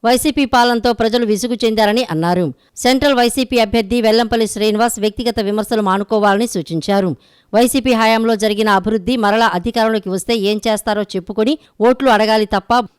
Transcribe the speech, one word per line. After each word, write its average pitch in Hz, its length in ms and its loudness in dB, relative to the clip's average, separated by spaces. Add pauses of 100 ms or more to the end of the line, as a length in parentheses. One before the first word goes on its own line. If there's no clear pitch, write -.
వైసీపీ 269 380 2 (100)
పాలనతో 240 460 2
ప్రజలు 233 320 0
విసుగు 226 320 -2
చెందారని 220 380 2 (120)
అన్నారు. 175 320 0 (300)
సెంట్రల్ 262 440 2
వైసీపీ 240 380 0
అభ్యర్థి 226 480 0
వెల్లంపల్లి 226 400 2
శ్రీనివాస్ 214 580 0
వ్యక్తిగత 220 360 -4
విమర్శలు 208 420 -2
మానుకోవాలని 202 720 0
సూచించారు. 175 580 -2 (400)
వైసీపీ 247 400 2
హయాంలో 226 500 2
జరిగిన 214 260 0 (100)
అభివృద్ధి 214 380 -2
మరలా 220 380 2
అధికారంలోకి 220 600 -2
వస్తే 190 200 -4 (160)
ఏం 214 160 -2
చేస్తారో 214 360 -2
చెప్పుకొని 214 560 -4 (300)
ఓట్లు 254 280 2
అడగాలి 214 300 2 (100)
తప్ప - 160 -2 (260)